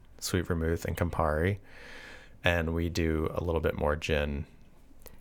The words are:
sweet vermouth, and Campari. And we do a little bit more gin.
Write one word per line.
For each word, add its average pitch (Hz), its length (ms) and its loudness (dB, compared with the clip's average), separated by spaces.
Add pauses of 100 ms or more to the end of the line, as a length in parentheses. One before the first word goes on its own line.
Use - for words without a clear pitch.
(200)
sweet - 260 0
vermouth, 82 380 0
and 82 120 -2
Campari. 82 600 2 (880)
And 82 300 4
we 85 140 2
do 80 460 2
a - 80 -2
little 82 180 2
bit 82 160 0
more 76 200 2
gin. 73 500 0 (760)